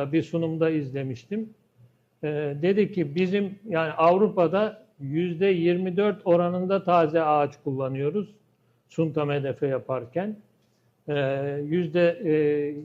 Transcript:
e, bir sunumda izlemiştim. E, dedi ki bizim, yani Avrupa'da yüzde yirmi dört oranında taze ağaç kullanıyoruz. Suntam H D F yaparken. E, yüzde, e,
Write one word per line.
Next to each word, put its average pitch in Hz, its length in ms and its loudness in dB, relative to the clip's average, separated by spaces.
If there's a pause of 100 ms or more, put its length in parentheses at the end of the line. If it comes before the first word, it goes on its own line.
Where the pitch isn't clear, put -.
e, 139 40 -6
bir 160 120 2
sunumda 165 460 -2
izlemiştim. 139 840 -6 (720)
E, 151 40 -4 (340)
dedi 196 300 2
ki 147 240 -4
bizim, 185 440 -2 (100)
yani 160 220 0
Avrupa'da 185 960 2 (120)
yüzde 160 460 -2
yirmi 180 520 2
dört 202 280 0
oranında 180 580 2
taze 165 400 4
ağaç 147 400 2
kullanıyoruz. 139 720 -4 (540)
Suntam 156 400 -2
H 143 140 -2
D 135 100 -4
F 143 140 -2
yaparken. 135 720 -4 (680)
E, 151 60 -4 (520)
yüzde, 170 580 0
e, 156 100 2 (500)